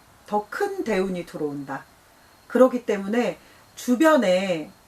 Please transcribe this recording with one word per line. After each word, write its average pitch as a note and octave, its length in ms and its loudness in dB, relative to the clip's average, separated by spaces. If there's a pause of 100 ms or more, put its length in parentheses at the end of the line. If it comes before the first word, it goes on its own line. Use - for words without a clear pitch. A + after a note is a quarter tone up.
(260)
더 G#3 240 -2
큰 G4 360 -4
대운이 F#3+ 400 -2
들어온다. C#3+ 580 -8 (640)
그렇기 B3 380 4
때문에 G3+ 520 -2 (380)
주변의 G3 960 2 (160)